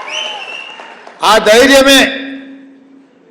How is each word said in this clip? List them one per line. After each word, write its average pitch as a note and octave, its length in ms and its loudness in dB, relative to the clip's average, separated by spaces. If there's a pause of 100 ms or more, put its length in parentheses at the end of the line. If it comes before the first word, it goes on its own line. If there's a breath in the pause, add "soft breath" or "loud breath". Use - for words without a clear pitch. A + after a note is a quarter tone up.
(1200)
ఆ - 140 2
ధైర్యమే C4+ 840 2 (1120)